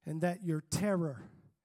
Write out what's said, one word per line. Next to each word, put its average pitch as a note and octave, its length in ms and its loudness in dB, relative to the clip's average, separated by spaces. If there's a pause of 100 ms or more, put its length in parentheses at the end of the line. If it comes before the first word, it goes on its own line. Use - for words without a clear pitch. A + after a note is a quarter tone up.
and D#3 160 -2
that F3 200 0
your D#3+ 180 0
terror E3 680 0 (360)